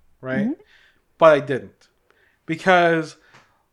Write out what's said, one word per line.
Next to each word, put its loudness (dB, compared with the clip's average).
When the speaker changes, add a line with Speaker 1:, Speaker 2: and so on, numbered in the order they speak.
Speaker 1:
right? -4
Speaker 2:
Mm-hmm. -8
Speaker 1:
But 6
I 2
didn't. -10
Because, 0